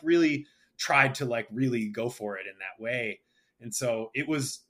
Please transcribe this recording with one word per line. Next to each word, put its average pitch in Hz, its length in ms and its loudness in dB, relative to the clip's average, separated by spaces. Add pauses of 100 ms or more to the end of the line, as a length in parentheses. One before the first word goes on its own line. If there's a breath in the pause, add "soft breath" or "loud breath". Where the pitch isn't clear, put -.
really 156 420 4 (320 soft breath)
tried 135 380 4
to, 143 80 -4
like, 117 260 -2
really 120 380 0
go 113 200 -2
for 104 280 -6
it 95 100 -10
in 95 140 -14
that 95 200 -14
way. 117 400 -4 (400)
And 117 140 -12
so 113 400 -2
it 143 140 -4
was, 143 420 -2